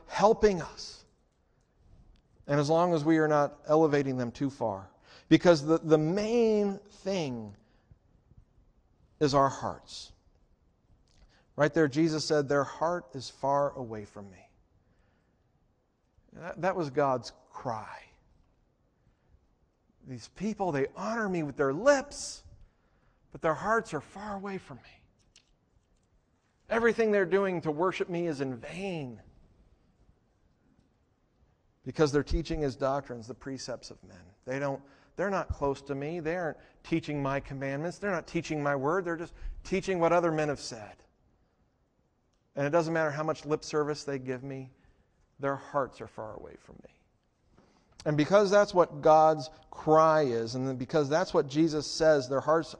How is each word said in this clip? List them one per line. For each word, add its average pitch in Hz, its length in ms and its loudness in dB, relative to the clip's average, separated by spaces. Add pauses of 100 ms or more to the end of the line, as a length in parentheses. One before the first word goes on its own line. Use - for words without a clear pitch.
helping 208 520 4
us. - 460 -16 (1400)
And 143 140 0
as 143 80 0
long 170 240 2
as 156 100 0
we 160 140 4
are 156 120 4
not 143 280 2 (100)
elevating 143 520 2
them 120 120 -4
too 139 200 -4
far. 98 400 -6 (400)
Because 160 340 6
the, 160 140 4
the 160 180 4
main 208 840 2 (240)
thing 127 540 -6 (1600)
is 147 140 2
our 139 160 6
hearts. - 640 -10 (1400)
Right 151 160 4
there, 160 160 4
Jesus 156 380 0
said, 151 200 2
"Their 143 180 2
heart 170 500 -4
is 127 160 -12
far 143 420 0
away 110 320 -10
from 101 260 -18
me." - 200 -20 (1800)
That, 170 260 -12
that 185 160 -2
was 156 140 -4
God's 131 420 0 (180)
cry. 110 380 -10 (2250)
"These 123 260 -16
people, 196 380 -4
they 139 240 0
honor 214 320 -4
me 175 160 -2
with 143 120 -8
their 139 160 2
lips, 262 720 0 (880)
but 143 100 -18
their 160 140 2
hearts 202 400 -2
are 143 60 -4
far 202 340 -12
away 196 240 -8
from - 200 -18
me. - 240 -20 (1700)
Everything 226 440 2
they're 202 120 4
doing 185 360 0
to 156 100 -2
worship 175 380 -2
me 170 180 -4
is 147 140 -4
in 131 160 -4
vain." 147 640 -10 (2750)
Because 147 260 0
they're 139 140 2
teaching 160 380 -4
his 135 120 -2
doctrines, 131 540 -4
the 127 60 -12
precepts 131 560 -12
of - 120 -20
men. 95 220 -20 (220)
They 131 120 -6
don't, 139 220 -4 (360)
they're 190 140 -2
not 185 180 -4
close 143 340 -4
to 139 120 -8
me. 151 240 -6
They 160 160 -4
aren't 170 220 -6 (260)
teaching 151 400 -4
my 139 180 -2
commandments. 139 580 -6
They're 202 120 -4
not 165 160 -4
teaching 156 340 -4
my 143 140 0
word. 156 300 0
They're 170 120 -4
just 165 180 -12 (280)
teaching 185 380 -2
what 165 120 4
other 170 200 4
men 156 160 0
have 139 120 -4
said. 107 340 -14 (1600)
And 139 120 -2
it 143 40 -4
doesn't 165 220 2
matter 160 180 0
how 147 120 -6
much 156 240 -6
lip 151 180 -2
service 151 400 -4
they 139 140 -6
give 127 240 -8
me, 135 280 -12 (720)
their 139 160 -2
hearts 131 460 -4
are 110 40 -12
far 110 280 -14
away - 260 -16
from - 140 -20 (100)
me. - 60 -20 (1120)
And 151 100 2
because 180 360 4
that's 202 240 4
what 165 260 4
God's 156 480 6 (220)
cry 156 520 6
is, 117 320 -2
and 131 140 -4
then 131 80 -4
because 135 320 0
that's 165 240 0
what 147 160 2
Jesus 151 380 2
says, 151 420 4
"Their 135 120 0
hearts 151 400 0